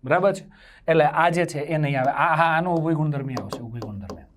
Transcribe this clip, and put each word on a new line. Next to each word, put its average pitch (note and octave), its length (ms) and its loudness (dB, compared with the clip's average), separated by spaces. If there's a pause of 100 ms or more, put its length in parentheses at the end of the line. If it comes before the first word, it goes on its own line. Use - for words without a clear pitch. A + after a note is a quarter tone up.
બરાબર F#3 300 2
છે? G3 120 -10 (420)
એટલે D#3+ 160 4
આ D#3+ 260 4
જે E3+ 160 2
છે D3+ 140 -6
એ D#3 180 -4
નહીં C#3 220 0
આવે. C3 120 0
આ, D#3+ 240 0
હા, E3 220 2
આનો F3 180 0
ઉભય E3 180 0
ગુણધર્મી C#3+ 400 -2
આવશે, G2 260 -8
ઉભય A#2 200 -12
ગુણધર્મી. G2+ 420 -12 (160)